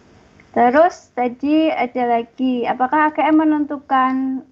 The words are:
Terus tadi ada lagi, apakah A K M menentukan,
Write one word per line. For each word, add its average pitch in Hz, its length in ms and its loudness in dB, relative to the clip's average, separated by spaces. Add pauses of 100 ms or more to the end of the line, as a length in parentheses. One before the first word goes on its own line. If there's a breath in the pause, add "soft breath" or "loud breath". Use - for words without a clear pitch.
(520)
Terus 269 600 2
tadi 277 560 -2
ada 240 520 -2
lagi, 247 480 -4
apakah 254 400 0
A - 40 -6
K 302 120 -2
M 311 160 4
menentukan, 269 1120 -2